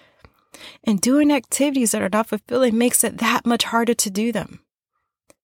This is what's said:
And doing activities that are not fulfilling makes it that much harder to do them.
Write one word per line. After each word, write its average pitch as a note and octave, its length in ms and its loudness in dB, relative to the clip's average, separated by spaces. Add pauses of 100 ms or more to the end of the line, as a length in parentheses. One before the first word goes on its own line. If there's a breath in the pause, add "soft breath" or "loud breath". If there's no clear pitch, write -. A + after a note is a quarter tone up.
(840 loud breath)
And G#3 180 0
doing D4 320 4
activities C4+ 600 0
that G#3+ 100 -2
are F#3+ 60 -2
not G#3+ 200 -2
fulfilling A#3+ 500 0
makes A#3+ 260 2
it - 140 -6
that A3+ 280 -2
much A#3 180 0
harder A#3 300 0
to - 160 -4
do A3 220 -2
them. - 280 -10 (840)